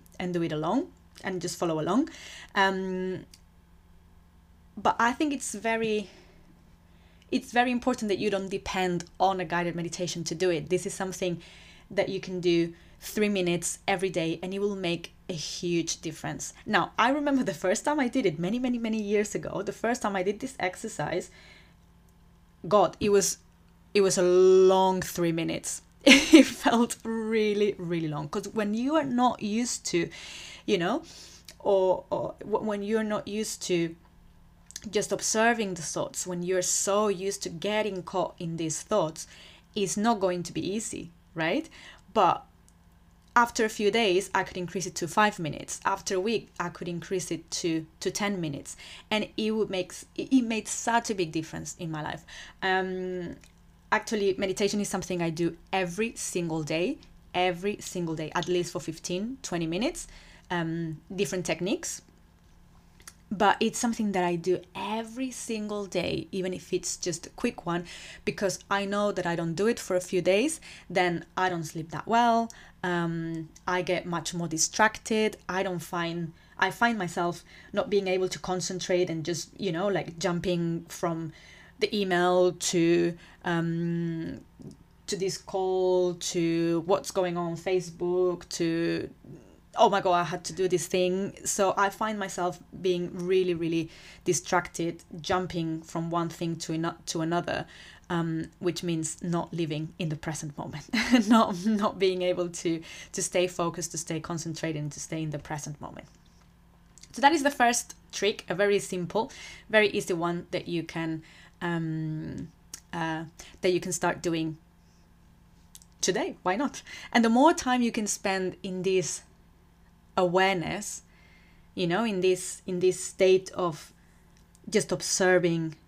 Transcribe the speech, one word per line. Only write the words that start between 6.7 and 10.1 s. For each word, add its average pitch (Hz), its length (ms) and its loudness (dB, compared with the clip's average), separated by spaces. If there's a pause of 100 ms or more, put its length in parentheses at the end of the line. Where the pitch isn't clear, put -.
it's - 220 -4
very 247 180 4
important 240 380 -2
that 190 100 0
you 208 120 0
don't 196 180 -2
depend 185 560 -2 (140)
on 185 220 2
a 180 40 -4
guided 170 300 -2
meditation 170 500 -6